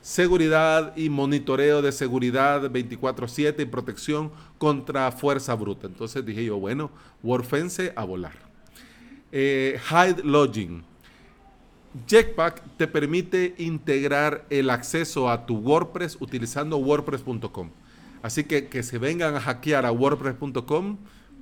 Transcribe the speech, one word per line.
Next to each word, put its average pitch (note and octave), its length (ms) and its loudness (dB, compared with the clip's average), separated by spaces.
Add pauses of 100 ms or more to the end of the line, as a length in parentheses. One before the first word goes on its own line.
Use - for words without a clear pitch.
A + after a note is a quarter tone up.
Seguridad D#3+ 920 4
y D#3 100 0
monitoreo C#3+ 720 2
de C#3+ 100 2
seguridad C3+ 800 0
veinticuatro B2 560 -4
siete D3 360 -2
y - 20 0
protección D3 640 -4 (280)
contra C#3 520 0
fuerza C3+ 440 -2
bruta. G2+ 320 -6
Entonces A2 400 -8
dije A2 180 -4
yo, G#2 140 -4
bueno, B2+ 320 -4 (320)
WordFence C#3+ 760 -2
a A2+ 80 -6
volar. F2+ 300 -8 (960)
Eh, C3+ 480 0 (100)
hide F3 320 6
login. G#2+ 640 2 (1200)
Jetpack F#3+ 720 4
te D#3+ 100 2
permite F3+ 680 0
integrar D3 960 0
el C3+ 180 2
acceso B2+ 600 0
a A#2 160 -2
tu A2+ 100 0
WordPress D#3+ 640 0
utilizando C3+ 560 -4
wordpress C#3 460 0
punto A2+ 280 -6
com. E2+ 200 -10 (500)
Así C3 240 -4
que, C#3+ 240 -2
que B2+ 140 -6
se A#2+ 160 -8
vengan D#3 380 -2
a B2+ 40 -2
hackear C3 460 0
a A#2 60 2
wordpress C#3 420 2
punto B2+ 320 -6
com, F#3+ 320 -2 (440)